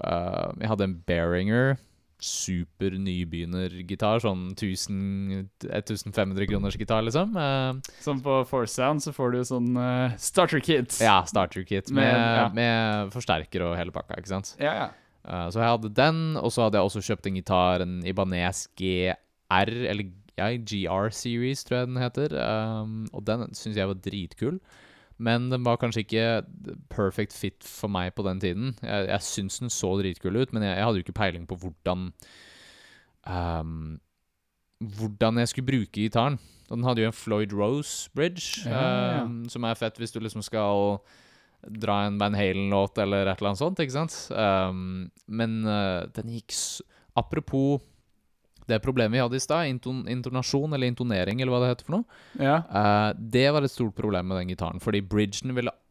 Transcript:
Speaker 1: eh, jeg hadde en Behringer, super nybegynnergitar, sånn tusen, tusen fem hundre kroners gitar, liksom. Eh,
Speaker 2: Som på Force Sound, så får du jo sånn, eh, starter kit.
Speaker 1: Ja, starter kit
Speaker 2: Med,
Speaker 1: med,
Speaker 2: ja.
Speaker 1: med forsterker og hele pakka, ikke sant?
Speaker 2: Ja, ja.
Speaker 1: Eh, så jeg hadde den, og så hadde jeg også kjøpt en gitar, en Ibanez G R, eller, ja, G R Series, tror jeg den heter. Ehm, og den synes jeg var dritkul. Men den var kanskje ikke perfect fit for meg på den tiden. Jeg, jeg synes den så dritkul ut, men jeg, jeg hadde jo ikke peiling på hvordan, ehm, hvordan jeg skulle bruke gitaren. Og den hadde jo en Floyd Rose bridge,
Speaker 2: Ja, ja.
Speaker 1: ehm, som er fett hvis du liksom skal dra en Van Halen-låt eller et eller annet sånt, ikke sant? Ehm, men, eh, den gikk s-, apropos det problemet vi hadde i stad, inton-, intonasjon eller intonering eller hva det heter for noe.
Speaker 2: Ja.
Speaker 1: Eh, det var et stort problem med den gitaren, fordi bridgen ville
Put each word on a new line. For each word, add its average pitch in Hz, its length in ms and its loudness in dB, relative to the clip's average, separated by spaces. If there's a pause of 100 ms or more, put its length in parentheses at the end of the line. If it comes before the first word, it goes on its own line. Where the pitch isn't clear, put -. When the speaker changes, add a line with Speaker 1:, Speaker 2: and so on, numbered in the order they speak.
Speaker 1:
eh, 87 480 -2 (100)
jeg 110 80 0
hadde 101 140 2
en 95 100 2 (140)
Behringer, 98 720 2 (400)
super - 720 -2
nybegynnergitar, 90 1300 -2
sånn 92 320 -2
tusen, 98 1040 -4
tusen - 560 -6
fem 98 160 0
hundre 98 180 -2
kroners 101 300 0
gitar, 110 240 0
liksom. 151 340 0
Eh, 135 460 -2 (200)
Speaker 2:
Som 139 200 -2
på 135 240 2
Force 123 320 0
Sound, 143 240 2
så 147 160 -6
får 123 140 2
du 123 80 2
jo 123 100 -2
sånn, 123 320 2
eh, 123 360 0
starter 165 440 2
kit. 135 400 2
Speaker 1:
Ja, 101 220 8
starter 92 420 0
kit 95 240 -2
Speaker 2:
Med, 135 160 4
Speaker 1:
med, 117 320 4
Speaker 2:
ja. 120 160 4
Speaker 1:
med 113 580 2
forsterker 90 540 -2
og 85 160 0
hele 87 80 -4
pakka, - 320 -8
ikke 90 80 -16
sant? 95 300 -6
Speaker 2:
Ja, 147 160 0
ja. 175 140 -4 (360)
Speaker 1:
Eh, 87 240 -4
så 101 80 -4
jeg 113 160 4
hadde 110 180 -2
den, 156 460 4
og 117 160 0
så 113 160 4
hadde 104 80 4
jeg 92 80 6
også 101 160 -2
kjøpt - 240 -4
en 95 160 -2
gitar, 90 400 4
en 90 240 -4
Ibanez 92 600 -2 (100)
G 92 320 0 (380)
R, 98 220 4
eller, 107 380 -4 (320)
ja, 98 80 0 (100)
G 104 320 -4
R 98 220 0
Series, 120 520 -4
tror 127 140 -2
jeg 123 160 0
den 127 80 -2
heter. 135 320 -2
Ehm, 110 800 -2
og 104 120 -10
den 113 180 0 (100)
synes 110 240 -8
jeg 98 80 2
var 98 80 0
dritkul. 98 680 -4 (600)
Men 120 320 2
den 127 120 0
var 120 140 4
kanskje 113 240 0
ikke 110 220 0 (640)
perfect 101 420 0
fit - 320 -6
for - 240 -8
meg 92 280 -2
på 104 100 -4
den 95 160 0
tiden. 101 400 0
Jeg, 104 260 -2
jeg 101 140 0
synes - 380 -6
den 123 100 -6
så 92 320 -2
dritkul 95 400 -2
ut, 131 100 -2
men 110 120 -2
jeg, 98 120 0
jeg 98 80 0
hadde 110 140 2
jo 90 80 -2
ikke - 160 -6
peiling 87 260 0
på 90 140 -8
hvordan, 90 460 -4 (1200)
ehm, 80 680 -4 (840)
hvordan 110 600 0
jeg 120 100 0
skulle 131 180 -4
bruke 123 240 0 (120)
gitaren. 120 320 2 (320)
Og 117 100 -6
den 120 80 0
hadde 117 160 4
jo 113 80 2
en - 40 -12
Floyd 104 380 0
Rose 113 600 -2
bridge, 175 500 -2
Speaker 2:
Ja, 117 60 -2 (100)
ja. 123 420 0
Speaker 1:
ehm, 117 260 -6
som 120 160 -4
er 113 120 0
fett 113 240 -4
hvis 113 120 -6
du 117 60 -8
liksom 107 240 -6
skal 101 560 2 (640)
dra 104 400 0
en 101 160 -2
Van 104 160 2
Halen-låt 98 640 2
eller 98 240 2
et 95 140 0
eller 101 120 2
annet 98 100 -4
sånt, 175 200 0
ikke 131 140 -2
sant? 156 200 -4 (180)
Ehm, 92 760 0 (180)
men, 113 380 -2
eh, 98 480 0
den 110 160 -8
gikk 117 240 -10
s-, - 280 -6 (340)
apropos 139 640 0 (880)
det 110 140 2
problemet 123 320 2
vi 131 80 4
hadde 123 160 0
i - 20 -2
stad, 156 300 0
inton-, 127 400 -4
intonasjon 127 640 -2
eller 131 160 2
intonering 113 520 0
eller 127 120 2
hva 123 80 4
det 123 140 4
heter - 100 -8
for 165 140 0
noe. 240 60 -2 (340)
Speaker 2:
Ja. 139 260 4
Speaker 1:
Eh, 104 480 4
det 117 400 2
var 151 80 4
et 135 120 2
stort 110 220 0
problem 95 320 0
med 95 140 0
den 90 80 -4
gitaren, 87 320 -4
fordi 104 200 0
bridgen 104 520 0
ville 120 180 0 (200)